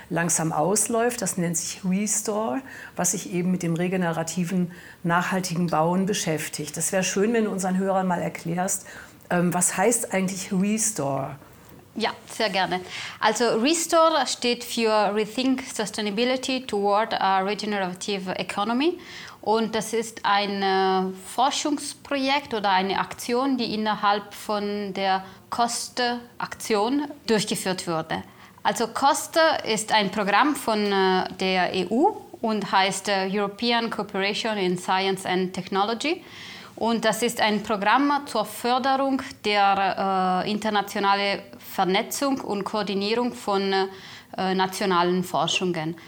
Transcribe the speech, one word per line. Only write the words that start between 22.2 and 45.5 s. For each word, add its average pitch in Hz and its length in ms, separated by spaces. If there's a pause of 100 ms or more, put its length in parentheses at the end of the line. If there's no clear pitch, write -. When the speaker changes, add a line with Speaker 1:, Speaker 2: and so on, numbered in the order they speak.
Speaker 2:
oder 208 160
eine 190 280
Aktion, 247 600
die 233 160
innerhalb 208 600
von 208 600
der 190 320 (240)
coste 240 720 (180)
Aktion 247 720 (200)
durchgeführt 202 580
wurde. 170 380 (400)
Also 220 240
coste 277 540 (240)
ist 220 280
ein 202 180
Programm 214 440
von, 214 240 (140)
äh, 185 320 (160)
der 185 340
E 185 140
U 320 260 (240)
und 214 320
heißt, 190 380
äh, 190 200
European 220 600
Cooperation 208 680
in 180 200
Science 190 480
and 185 280
Technology. 220 680 (540)
Und 220 260
das 220 180
ist 233 200
ein 208 220
Programm 247 640
zur 214 180
Förderung 262 760 (220)
der, 196 1040
äh, - 40
internationalen 202 920 (180)
Vernetzung 220 840
und 202 240
Koordinierung 208 720
von, 196 400 (640)
äh, - 180
nationalen 185 720
Forschungen. 160 720 (100)